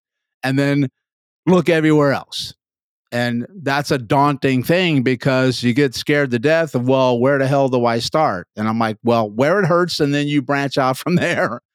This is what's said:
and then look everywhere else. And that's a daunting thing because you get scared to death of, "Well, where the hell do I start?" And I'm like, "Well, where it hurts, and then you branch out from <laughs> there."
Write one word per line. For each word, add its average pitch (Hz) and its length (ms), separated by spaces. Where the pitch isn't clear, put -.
and 135 160
then 143 320
look 175 240
everywhere 156 440
else. - 420
And 120 340
that's 139 300
a 143 80
daunting 135 640
thing 165 400
because 131 580
you 120 120
get 139 200
scared 147 380
to 120 80
death 160 340
of, 123 140
"Well, 131 320
where 139 180
the 135 100
hell 139 220
do 123 160
I 117 140
start?" 117 560
And 107 120
I'm 110 120
like, 110 240
"Well, 117 260
where 139 300
it 196 80
hurts, 175 320
and 143 160
then 143 120
you 147 140
branch 139 380
out 131 180
from 175 180
<laughs> - 80
there." 147 380